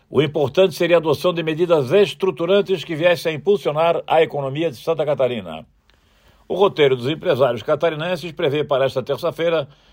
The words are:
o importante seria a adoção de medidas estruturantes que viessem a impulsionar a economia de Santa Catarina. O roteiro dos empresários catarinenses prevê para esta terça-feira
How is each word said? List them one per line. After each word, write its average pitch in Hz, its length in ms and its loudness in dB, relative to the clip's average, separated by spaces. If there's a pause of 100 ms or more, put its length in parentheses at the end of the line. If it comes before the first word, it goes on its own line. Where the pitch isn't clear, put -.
o - 140 0
importante 156 540 2
seria 170 220 2
a - 20 6
adoção 160 340 0
de 170 80 -4
medidas 156 500 0
estruturantes 190 920 0
que 165 100 -8
viessem 170 380 0
a 156 40 -6
impulsionar 165 720 0
a 156 160 2
economia 147 480 -2
de 127 60 -10
Santa 156 280 -2
Catarina. 113 640 -4 (840)
O - 60 -6
roteiro 151 420 2
dos 123 140 -4
empresários 139 540 0
catarinenses 165 680 -2
prevê 147 320 -2
para 131 220 0
esta 127 160 -2
terça-feira 160 680 -2 (260)